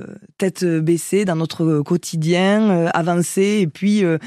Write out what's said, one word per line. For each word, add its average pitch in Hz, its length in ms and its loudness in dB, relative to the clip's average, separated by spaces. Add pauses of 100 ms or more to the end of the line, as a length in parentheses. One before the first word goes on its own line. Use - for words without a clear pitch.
(400)
tête 185 260 -2
baissée 165 600 0
dans 180 100 0
notre 160 460 0
quotidien, 175 920 0
euh, 170 200 2
avancer 175 720 0
et 175 60 2
puis, 202 360 0
euh, 165 240 2